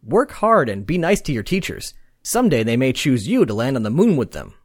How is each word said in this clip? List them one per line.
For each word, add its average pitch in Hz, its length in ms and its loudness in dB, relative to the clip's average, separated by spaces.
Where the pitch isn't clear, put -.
work 185 280 0
hard 214 360 2
and 98 180 -6
be 160 120 -2
nice 180 240 0
to 156 100 -6
your 110 120 -2
teachers. - 500 -6
Someday 170 420 2
they 117 120 0
may 131 160 2
choose 127 340 0
you 208 200 2
to 113 80 -6
land 123 240 -2
on 110 60 -2
the 104 60 -4
moon 175 280 2
with 120 140 -4
them. 50 340 -14